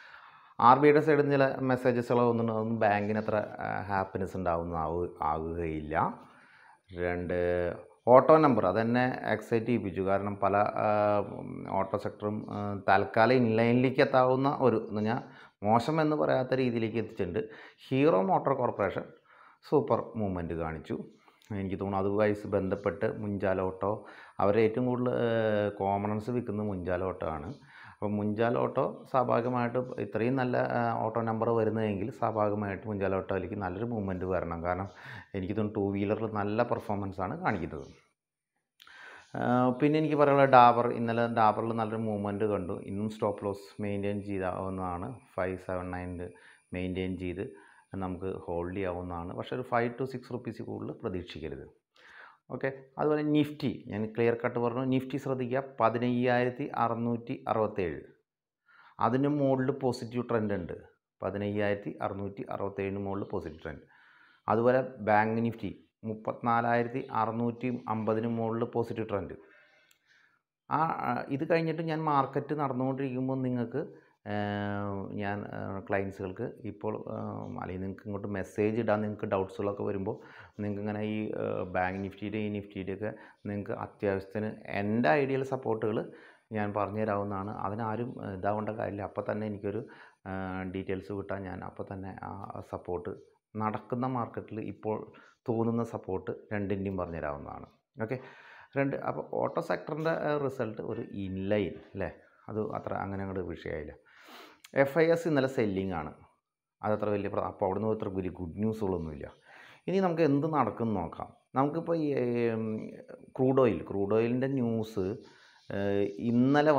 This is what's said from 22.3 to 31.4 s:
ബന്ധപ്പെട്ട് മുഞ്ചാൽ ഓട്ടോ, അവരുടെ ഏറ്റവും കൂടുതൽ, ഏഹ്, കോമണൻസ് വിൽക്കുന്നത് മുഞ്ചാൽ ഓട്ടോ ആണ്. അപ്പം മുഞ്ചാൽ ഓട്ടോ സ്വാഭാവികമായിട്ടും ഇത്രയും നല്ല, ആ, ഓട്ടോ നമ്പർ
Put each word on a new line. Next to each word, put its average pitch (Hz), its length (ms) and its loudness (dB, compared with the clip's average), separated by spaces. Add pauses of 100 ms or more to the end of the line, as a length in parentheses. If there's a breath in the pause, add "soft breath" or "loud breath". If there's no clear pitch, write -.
ബന്ധപ്പെട്ട് 98 520 0 (140)
മുഞ്ചാൽ 98 400 0
ഓട്ടോ, 95 300 -2 (480 loud breath)
അവരുടെ 104 280 4
ഏറ്റവും 127 220 0
കൂടുതൽ, 123 200 0 (140)
ഏഹ്, 110 460 2 (120)
കോമണൻസ് 104 540 0
വിൽക്കുന്നത് 107 360 -2
മുഞ്ചാൽ 90 380 -2
ഓട്ടോ 90 260 -6
ആണ്. 76 140 -8 (460 loud breath)
അപ്പം 104 240 -4
മുഞ്ചാൽ 107 420 2
ഓട്ടോ 127 220 0 (260)
സ്വാഭാവികമായിട്ടും 123 800 2 (160)
ഇത്രയും 113 380 0
നല്ല, 123 160 0 (200)
ആ, - 20 2 (260)
ഓട്ടോ 110 140 -2 (100)
നമ്പർ 113 280 0